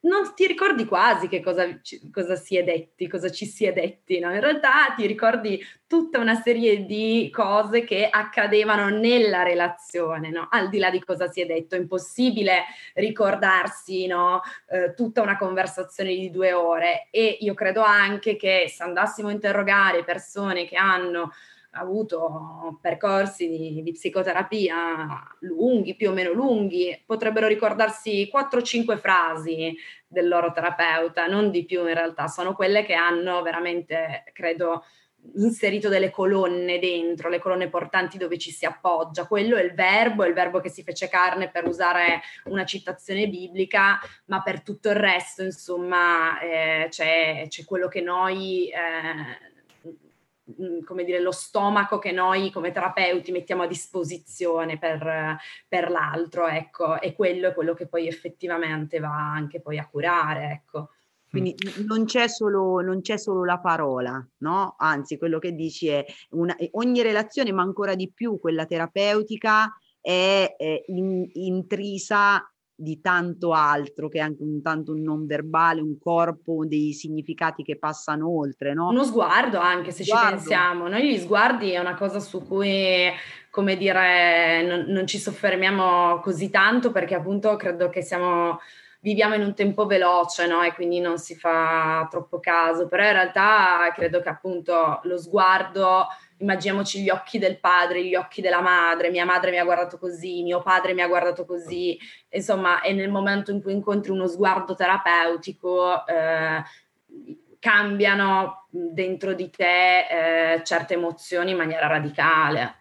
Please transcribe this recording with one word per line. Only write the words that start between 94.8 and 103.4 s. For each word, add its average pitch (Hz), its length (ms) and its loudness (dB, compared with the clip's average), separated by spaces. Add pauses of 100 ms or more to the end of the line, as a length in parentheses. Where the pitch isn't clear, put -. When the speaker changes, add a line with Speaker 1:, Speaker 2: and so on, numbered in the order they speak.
Speaker 1:
lo 180 140 -2
sguardo, 185 920 4 (300)
immaginiamoci 196 640 -2
gli 190 80 0
occhi 185 300 -2
del 190 200 0
padre, 180 440 4
gli 185 120 -2
occhi 180 260 -4
della 180 200 2
madre, 175 500 4
mia 175 140 0
madre 180 260 2
mi 175 80 0
ha 175 40 2
guardato 175 340 0
così, 175 460 -8
mio 175 180 0
padre 185 320 2
mi 180 80 0
ha 175 60 2
guardato 175 380 0
così, 175 520 -6 (320)
insomma, 190 520 0
e 196 120 0
nel 196 160 -2
momento 202 420 -2